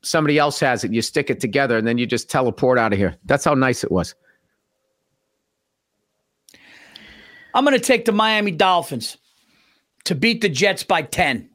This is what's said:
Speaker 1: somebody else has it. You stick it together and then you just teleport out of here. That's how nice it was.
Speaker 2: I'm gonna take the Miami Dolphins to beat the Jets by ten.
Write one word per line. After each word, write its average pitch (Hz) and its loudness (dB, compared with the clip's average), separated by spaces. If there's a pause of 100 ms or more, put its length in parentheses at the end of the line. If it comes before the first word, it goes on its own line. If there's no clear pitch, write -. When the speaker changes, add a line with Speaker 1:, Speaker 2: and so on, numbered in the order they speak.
Speaker 1:
somebody 151 0
else 147 0
has 127 0
it. 110 -4
You 113 0
stick - -4
it - -4
together 123 0
and 110 -2
then 120 0
you 120 -2
just 117 -6
teleport 127 0
out 113 2
of 98 0
here. 92 0 (100)
That's 139 0
how 151 2
nice 131 0
it - -6
was. 90 -2 (3500)
Speaker 2:
I'm 254 2
gonna 277 4
take 233 2
the 226 2
Miami 214 2
Dolphins 170 0 (880)
to 175 -2
beat 226 0
the 208 0
Jets 175 -2
by 170 0
ten. 139 -2